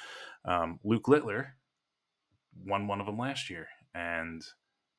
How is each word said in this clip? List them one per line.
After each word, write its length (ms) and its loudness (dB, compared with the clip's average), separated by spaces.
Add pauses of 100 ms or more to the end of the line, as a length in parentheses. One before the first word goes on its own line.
(440)
Um, 380 2
Luke 260 4
Littler 480 4 (1080)
won 240 0
one 120 0
of 60 -4
them 120 -2
last 320 -2
year 180 -10 (260)
and 480 -4 (560)